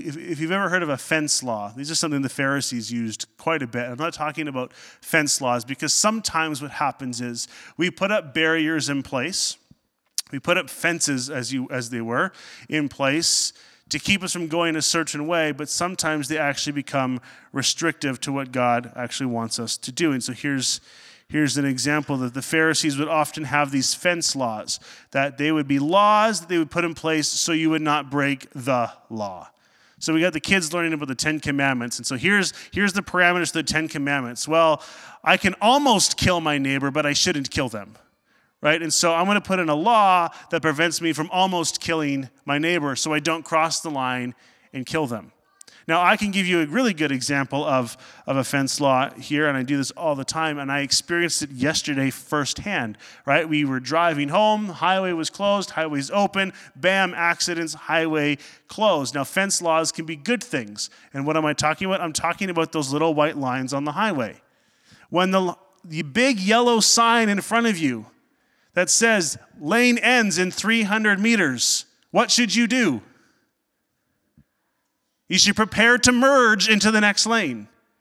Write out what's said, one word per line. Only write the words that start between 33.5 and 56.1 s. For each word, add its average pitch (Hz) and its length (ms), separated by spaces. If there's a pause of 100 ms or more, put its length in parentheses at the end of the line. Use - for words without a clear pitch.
the 160 100
Ten 156 240
Commandments. 139 600
Well, 160 340 (400)
I 175 140
can - 240
almost 240 560
kill 180 240
my 151 180
neighbor, 139 320
but 147 160
I 143 60
shouldn't 139 380
kill 139 180
them, 107 260 (640)
right? 156 220
And 156 100
so 165 220
I'm 170 120
gonna 202 140
put 190 180
in 175 100
a 151 60
law 185 540 (220)
that 165 120
prevents 156 380
me 165 120
from 151 180
almost 185 500
killing 143 480 (160)
my 143 140
neighbor 151 380
so 156 180
I 151 60
don't 165 240
cross 160 360
the 165 100
line 127 440 (380)
and 131 120
kill 156 220
them. 113 260 (540)
Now, 170 160
I 185 140
can 208 140
give 190 160
you 175 140
a 156 60
really 220 280
good 151 180
example 135 500
of, 131 360 (280)
of 135 120
a 127 60
fence 139 360
law 135 360
here, 147 320
and 143 60
I 131 80
do 139 140
this 139 140
all 160 240
the 135 100
time, 160 340
and 139 140
I 143 80
experienced 170 640
it 147 80
yesterday 139 580
firsthand, 135 880 (300)
right? 156 200
We 151 200
were 131 140
driving 147 500
home, 214 400
highway 180 420
was 160 160
closed, 202 440
highway's 147 380